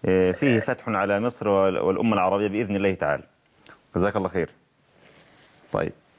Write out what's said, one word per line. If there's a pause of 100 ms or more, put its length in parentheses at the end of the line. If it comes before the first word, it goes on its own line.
آه،
فيه
فتح
على
مصر
وال-،
والأمة
العربية
بإذن
الله
تعالى. (760)
جزاك
الله
خير. (1200)
طيب. (260)